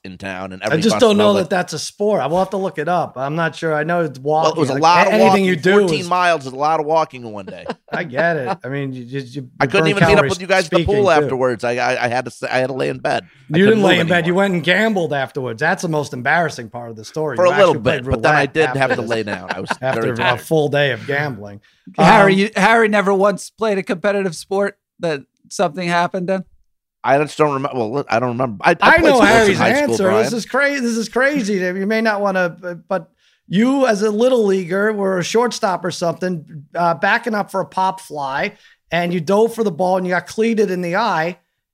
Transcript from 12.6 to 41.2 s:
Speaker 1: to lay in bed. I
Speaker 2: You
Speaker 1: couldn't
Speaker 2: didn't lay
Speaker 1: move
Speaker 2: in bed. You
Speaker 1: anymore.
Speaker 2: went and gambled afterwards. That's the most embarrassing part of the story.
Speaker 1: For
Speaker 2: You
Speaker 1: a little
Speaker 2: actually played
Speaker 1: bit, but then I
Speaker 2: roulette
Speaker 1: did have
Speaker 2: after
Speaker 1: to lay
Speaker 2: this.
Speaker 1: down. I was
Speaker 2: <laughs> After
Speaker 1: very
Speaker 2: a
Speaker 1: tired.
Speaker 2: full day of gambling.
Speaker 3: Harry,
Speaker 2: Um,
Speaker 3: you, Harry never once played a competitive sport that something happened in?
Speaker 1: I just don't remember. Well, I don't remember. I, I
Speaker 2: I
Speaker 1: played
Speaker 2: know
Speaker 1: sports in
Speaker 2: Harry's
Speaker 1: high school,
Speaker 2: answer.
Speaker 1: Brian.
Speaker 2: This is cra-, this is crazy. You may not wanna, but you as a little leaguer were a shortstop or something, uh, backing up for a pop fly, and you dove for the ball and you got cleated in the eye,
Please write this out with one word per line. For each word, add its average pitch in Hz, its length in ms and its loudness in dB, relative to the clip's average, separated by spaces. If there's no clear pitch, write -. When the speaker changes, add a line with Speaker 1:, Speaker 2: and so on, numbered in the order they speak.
Speaker 1:
to 135 80 -6
lay 139 160 -2
in 131 80 -8
bed. 127 260 -4
I - 320 -6
Speaker 2:
You 185 80 6
Speaker 1:
couldn't 220 140 6
Speaker 2:
didn't 208 40 2
lay 185 120 4
Speaker 1:
move 175 80 2
Speaker 2:
in 170 60 0
bed. 170 180 2
You 175 60 0
Speaker 1:
anymore. 175 100 2
Speaker 2:
went 196 140 0
and 165 60 -2
gambled 180 520 0
afterwards. 127 460 -6
That's 170 200 0
the 185 80 -6
most 151 240 -2
embarrassing 139 560 -2
part 120 220 -14
of 113 60 -14
the 110 100 -16
story. 156 300 -6
Speaker 1:
For 180 100 4
Speaker 2:
You 175 60 4
Speaker 1:
a 147 40 0
little 196 80 6
Speaker 2:
actually 113 60 -6
played 127 220 -2
Speaker 1:
bit, 131 60 -4
but 113 120 -2
then 151 120 4
I 147 60 4
Speaker 2:
roulette 143 120 -2
Speaker 1:
did 156 140 2
have 127 100 -4
Speaker 2:
after - 60 0
Speaker 1:
to 123 120 -4
lay 113 140 -2
Speaker 2:
this. 101 120 -6
Speaker 1:
down. 92 200 -12
I 92 60 -10
was - 160 -8
Speaker 2:
<laughs> - 40 -14
After 127 220 -2
Speaker 1:
very 127 100 -2
Speaker 2:
a 120 40 -4
Speaker 1:
tired. 117 260 0
Speaker 2:
full 156 260 0
day 143 240 0
of 110 140 -8
gambling. 117 560 -6
Speaker 3:
Harry, 196 380 6
Speaker 2:
Um, 190 60 2
Speaker 3:
you, 208 160 0
Harry 220 320 4
never 202 260 2
once 196 340 0
played 208 300 -4
a 190 40 -6
competitive 196 540 -2
sport 196 420 -4
that 156 240 -6
something 180 380 -4
happened 175 420 -2
in? 190 160 -2
Speaker 1:
I 131 140 4
just 147 200 -2
don't 151 160 2
remember. 135 240 -4
Well, 135 200 -4
I 113 100 2
don't 123 120 0
remember. 120 360 -4
I, 170 40 4
I 175 100 6
Speaker 2:
I 277 180 6
Speaker 1:
played 330 60 2
Speaker 2:
know 294 140 6
Speaker 1:
sports 208 120 6
in 226 60 6
Speaker 2:
Harry's 208 220 4
Speaker 1:
high - 160 2
school, 285 180 2
Speaker 2:
answer. 214 160 0
Speaker 1:
Brian. 220 160 2
Speaker 2:
This - 80 -2
is 233 120 -4
cra-, 277 360 0
this 233 160 -2
is 226 120 -4
crazy. 254 460 0
You 185 320 -2
may 220 140 0
not 214 200 0
wanna, 185 280 0
but 185 240 -6
you 254 400 2
as 208 160 0
a 220 80 0
little 233 340 2
leaguer 190 480 0
were 190 260 -2
a 175 40 -2
shortstop 208 640 -2
or 180 80 -4
something, 165 720 -6
uh, 170 200 2
backing 220 420 -2
up 202 160 -6
for 190 80 -4
a 175 40 -4
pop 190 360 -4
fly, 147 560 -8
and 175 240 -2
you 185 60 -2
dove 208 340 2
for 226 80 -4
the 208 80 0
ball 180 280 0
and 185 60 -4
you 180 100 -4
got 175 120 -4
cleated 220 460 0
in 180 80 -4
the 175 160 -4
eye, 185 420 -2